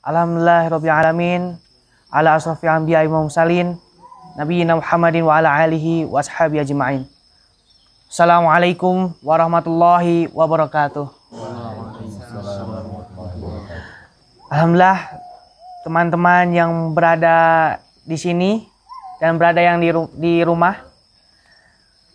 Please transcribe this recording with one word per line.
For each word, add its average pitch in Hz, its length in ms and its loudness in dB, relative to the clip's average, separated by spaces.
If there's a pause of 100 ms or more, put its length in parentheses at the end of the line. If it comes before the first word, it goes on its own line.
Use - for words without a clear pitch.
Alhamdulillahirabbil 165 920 0
alamin. 170 480 0 (680)
Ala 156 240 4
asrofil 160 320 -4
anbiya'i 160 400 2
wal 156 180 0
mursalin. 175 540 0 (560)
Nabiyina 165 400 0
Muhammadin 165 480 0
wa 156 120 4
ala 160 160 2
alihi 160 560 0
wa 135 120 -2
ashabi 151 400 -2
ajma'in. 139 440 -4 (1080)
Assalamualaikum 175 1120 2
warahmatullahi 170 1080 2
wabarakatuh. 151 760 -2 (3500)
Alhamdulillah, 175 460 4 (800)
teman-teman 175 720 2
yang 165 400 0
berada 165 880 2 (240)
di 160 160 -6
sini 185 480 -2 (480)
dan 165 240 0
berada 170 240 4
yang 175 160 2
di 170 80 2
ru-, 165 240 -2
di 170 320 0
rumah, 170 320 2 (1400)